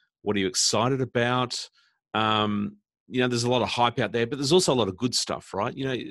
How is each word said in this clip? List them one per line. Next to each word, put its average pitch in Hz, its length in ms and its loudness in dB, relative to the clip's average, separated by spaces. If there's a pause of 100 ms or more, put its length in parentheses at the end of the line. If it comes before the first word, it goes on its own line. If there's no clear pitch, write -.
(220)
What 101 140 -2
are 98 40 2
you 95 60 2
excited 120 540 0
about? 123 680 -2 (460)
Um, 107 640 0 (320)
you 127 120 -2
know, 127 80 2
there's 120 160 0
a 123 60 0
lot 123 120 2
of 95 60 0
hype 120 300 0
out 113 140 -2
there, 117 140 0
but 131 120 -8
there's 139 140 -2
also 180 200 6
a 131 40 2
lot 107 120 2
of 92 80 -4
good 123 180 -2
stuff, - 400 -4
right? 107 220 -4
You 135 100 -6
know, 127 100 -4 (140)